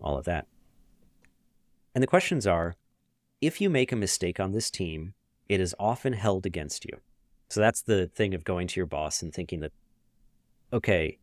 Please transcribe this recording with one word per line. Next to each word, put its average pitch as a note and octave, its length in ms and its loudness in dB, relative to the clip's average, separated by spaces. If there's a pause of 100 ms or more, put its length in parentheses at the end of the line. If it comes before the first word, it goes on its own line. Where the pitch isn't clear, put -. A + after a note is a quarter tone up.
all C#2+ 160 -2
of - 80 -6
that. E2 220 -4 (1500)
And B2+ 80 2
the - 60 4
questions E3+ 400 2
are, E2+ 280 2 (640)
if D#3 200 0
you G3+ 80 4
make C3+ 220 4
a B2+ 60 -2
mistake F#2 420 -2
on F#2+ 120 0
this A2 200 -2
team, E2 420 -6 (360)
it G2+ 100 2
is F2+ 200 0
often A#2+ 340 0
held G2 320 0
against E2 400 -8
you. - 120 -12 (520)
So - 100 -2
that's A2 220 4
the G2 260 2
thing G2 260 -2
of E2+ 120 -6
going F2+ 220 -2
to - 120 -4
your F2+ 60 2
boss D2+ 360 -4
and E2 120 -10
thinking F2 260 -6
that, D2+ 140 -8 (960)
"Okay, F#2 520 2